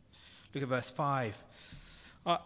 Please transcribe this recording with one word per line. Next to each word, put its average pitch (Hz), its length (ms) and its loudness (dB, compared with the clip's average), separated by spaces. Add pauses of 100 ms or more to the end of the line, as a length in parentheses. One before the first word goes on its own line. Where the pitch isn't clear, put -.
(540)
Look 139 100 0
at 127 60 -2
verse 127 200 2
five. 135 460 2 (880)
Uh, 170 200 6